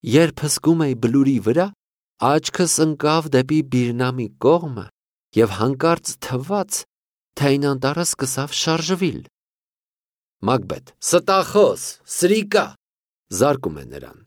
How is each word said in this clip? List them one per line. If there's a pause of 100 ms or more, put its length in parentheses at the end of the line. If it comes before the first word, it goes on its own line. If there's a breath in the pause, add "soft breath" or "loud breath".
"Երբ
հսկում
էի
բլուրի
վրա, (540)
աչքս
ընկավ
դեպի
Բիրնամի
կողմը (500)
և
հանկարծ (100)
թվաց, (640)
թե
այն
անտառը
սկսավ
շարժվիլ"։ (1200)
Մակբեթ.
"Ստախոս, (220)
սրիկա", (640)
զարկում
է
նրան։